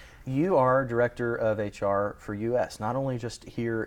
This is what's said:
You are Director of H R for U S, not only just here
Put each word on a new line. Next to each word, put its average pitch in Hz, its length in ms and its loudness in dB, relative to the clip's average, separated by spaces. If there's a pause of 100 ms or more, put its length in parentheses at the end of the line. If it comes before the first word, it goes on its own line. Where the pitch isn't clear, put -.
(260)
You 151 320 2
are 131 280 4
Director 120 500 0
of 110 240 0
H 104 240 -6
R 101 340 0
for - 160 -10
U 113 240 -2
S, 92 220 -4
not 110 160 -4
only 131 240 -4
just 117 240 -10
here 113 440 -4